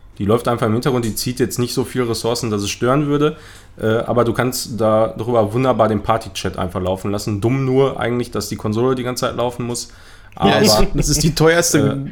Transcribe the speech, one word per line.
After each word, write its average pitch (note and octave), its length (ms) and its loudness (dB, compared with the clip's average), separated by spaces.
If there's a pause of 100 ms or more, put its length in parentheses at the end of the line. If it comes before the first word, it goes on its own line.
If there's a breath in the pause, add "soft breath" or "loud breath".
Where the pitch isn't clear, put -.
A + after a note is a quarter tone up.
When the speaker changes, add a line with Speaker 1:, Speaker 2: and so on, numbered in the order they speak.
(180)
Speaker 1:
Die G#2 60 -4
läuft A2 220 2
einfach A#2+ 200 0
im A2 80 2
Hintergrund, B2 300 0
die G#2+ 120 -4
zieht B2 240 -4
jetzt - 180 0
nicht B2 160 -2
so C3+ 100 0
viel B2+ 200 -4
Ressourcen, A#2 460 -2
dass G#2 120 -2
es G2 80 -4
stören C3+ 360 0
würde, D3 300 2 (440 loud breath)
äh, G#2+ 60 -2
aber A2 380 2
du A2+ 80 0
kannst A#2 480 -4
da A2 280 4
drüber A2 440 0
wunderbar A#2 360 2
den G#2 140 0
Party-Chat G2 540 -4
einfach F#2 240 -4
laufen F#2+ 300 -2
lassen. G#2 300 -4
Dumm C3 240 0
nur C3 340 2
eigentlich, A#2+ 320 -4
dass G#2 180 -6
die A2+ 80 -8
Konsole A2+ 380 0
die B2 80 -4
ganze B2 240 -4
Zeit B2 100 -4
laufen A#2+ 300 -4
muss. A#2+ 220 -8 (480 soft breath)
Speaker 2:
Ja, - 60 -4 (140)
Speaker 1:
Aber - 60 4
Speaker 2:
ist, G#3 320 6
das C#3+ 140 0
ist D3 140 0
die D#3+ 120 2
teuerste D#3 760 2